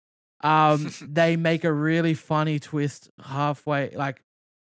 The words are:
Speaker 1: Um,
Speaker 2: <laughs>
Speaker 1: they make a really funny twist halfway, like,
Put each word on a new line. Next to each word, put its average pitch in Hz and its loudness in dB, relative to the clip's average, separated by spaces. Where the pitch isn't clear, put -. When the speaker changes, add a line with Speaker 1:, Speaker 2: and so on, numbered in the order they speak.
Speaker 1:
Um, 156 4
Speaker 2:
<laughs> - -16
Speaker 1:
they 165 2
make 165 0
a 165 2
really 160 0
funny 151 -2
twist - -6
halfway, 143 -4
like, 139 -8